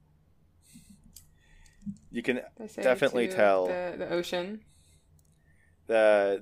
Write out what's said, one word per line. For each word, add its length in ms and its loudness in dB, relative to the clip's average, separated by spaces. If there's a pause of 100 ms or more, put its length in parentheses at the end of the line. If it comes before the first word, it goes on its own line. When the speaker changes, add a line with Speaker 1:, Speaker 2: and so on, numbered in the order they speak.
(2000)
Speaker 1:
You 120 -8
can 180 -2 (200)
Speaker 2:
I 60 -14
say 140 -14
Speaker 1:
definitely 460 0
Speaker 2:
to 80 -6
Speaker 1:
tell. 320 4
Speaker 2:
the, 300 -6
the 120 -8
ocean. 520 -6 (1300)
Speaker 1:
Uh, 520 4